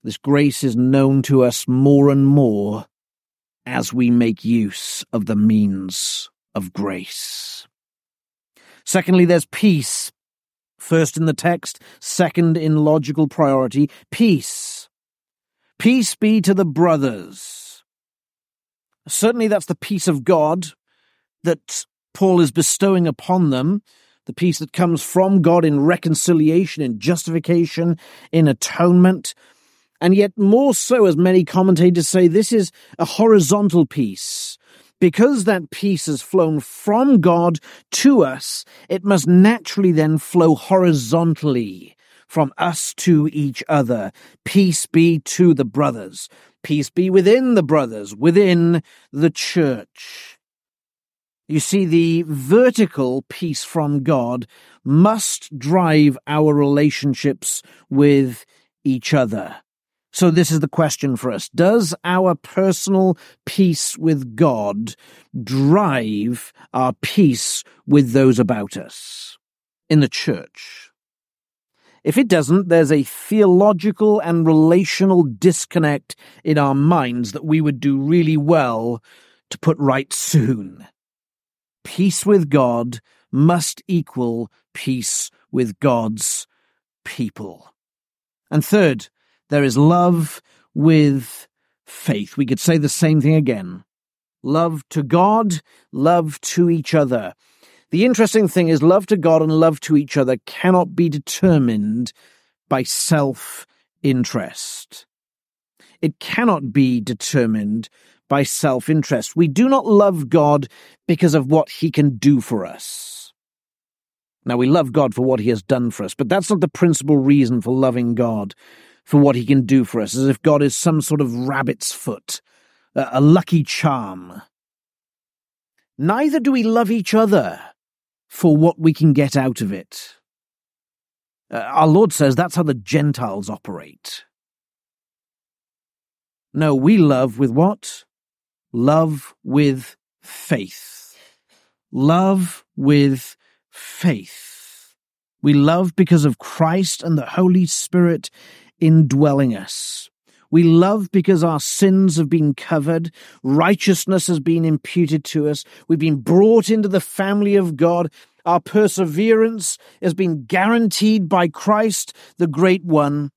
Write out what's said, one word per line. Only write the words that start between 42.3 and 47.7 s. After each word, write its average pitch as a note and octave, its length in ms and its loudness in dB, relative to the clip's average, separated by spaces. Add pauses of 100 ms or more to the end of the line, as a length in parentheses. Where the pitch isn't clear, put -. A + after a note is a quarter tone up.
us E3+ 360 -4
to D3+ 380 2
each C#3+ 360 -6
other. A#2+ 440 -2 (320)
Peace F#3 420 0
be E3 340 2
to F3 340 2
the C3 100 -2
brothers. A2 640 -6 (340)
Peace G3 280 -4
be F#3 180 -2
within A3 460 2
the F#3+ 80 4
brothers, A2+ 520 -2